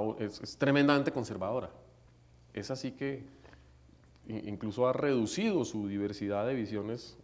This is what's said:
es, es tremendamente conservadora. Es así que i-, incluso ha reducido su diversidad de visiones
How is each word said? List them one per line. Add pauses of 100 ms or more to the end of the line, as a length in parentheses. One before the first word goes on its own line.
(180)
es,
es
tremendamente
conservadora. (840)
Es
así
que (1040)
i-,
incluso
ha
reducido
su
diversidad
de
visiones